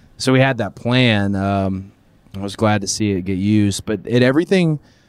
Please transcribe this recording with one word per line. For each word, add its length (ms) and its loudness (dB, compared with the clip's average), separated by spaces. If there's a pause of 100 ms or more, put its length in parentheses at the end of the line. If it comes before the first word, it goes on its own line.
(180)
So 160 0
we 60 4
had 180 2
that 160 -6
plan. 640 0
Um, 560 -2 (440)
I 40 -10
was 160 -8
glad 260 0
to 60 -8
see 240 -2
it 100 0
get 160 -4
used, 480 0
but 200 -4
it, 180 2
everything 560 2 (300)